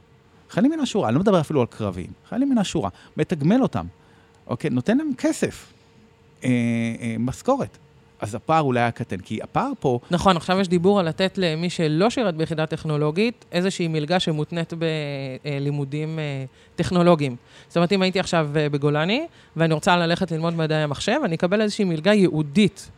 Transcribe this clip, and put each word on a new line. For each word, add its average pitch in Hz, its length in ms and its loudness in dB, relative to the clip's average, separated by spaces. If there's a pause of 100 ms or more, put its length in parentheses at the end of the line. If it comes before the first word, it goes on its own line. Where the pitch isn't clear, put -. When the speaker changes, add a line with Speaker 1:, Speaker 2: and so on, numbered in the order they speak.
(500)
Speaker 1:
חיילים 240 220 2
מן 320 80 -4
השורה, 202 280 -2
אני 113 80 2
לא 156 60 2
מדבר 196 180 4
אפילו 151 220 2
על 113 60 0
קרביים, 92 420 -6 (200)
חיילים 277 200 -2
מן 262 80 2
השורה, 170 320 -2 (280)
מתגמל 165 440 0
אותם, 98 240 -2 (640)
אוקיי? 135 220 -4
נותן 139 280 0
להם 311 200 -2
כסף, - 560 -4 (720)
אה, 131 60 0 (520)
אה, 117 180 -6
משכורת. 127 580 -4 (420)
אז 107 160 -8
הפער 160 260 0
אולי 127 180 2
היה 117 120 2
קטן, 117 260 -8
כי 107 260 -8
הפער 233 360 -4
פה 123 200 0 (120)
Speaker 2:
נכון, 175 260 2
עכשיו 185 220 -2
יש 196 80 0
דיבור 185 320 2
על 175 80 0
לתת 185 300 -2
למי 170 320 0
שלא 165 400 2
שירת 214 260 -2
ביחידה 156 300 -2
טכנולוגית, 156 880 -2
איזושהי 180 360 0
מלגה 160 320 0
שמותנית 165 540 -2 (720)
בלימודים, 143 760 -4
אה, 139 260 -6 (300)
טכנולוגיים. 170 600 4 (320)
זאת - 100 -6
אומרת, 170 140 2
אם 196 100 2
הייתי 185 180 2
עכשיו, 165 360 0
אה, 147 140 2
בגולני, 151 580 0 (280)
ואני 160 180 2
רוצה 175 240 4
ללכת 170 340 0
ללמוד 165 220 -2
מדעי 156 300 0
המחשב, 151 420 0
אני 165 100 0
אקבל 185 260 0
איזושהי 214 240 0
מלגה 170 280 2
ייעודית, 165 840 2